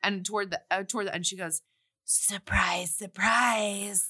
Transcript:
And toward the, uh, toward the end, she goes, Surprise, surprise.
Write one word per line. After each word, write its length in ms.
And 220
toward 260
the, 180
uh, 140
toward 240
the 80
end, 100
she 100
goes, 260
Surprise, 920
surprise. 1160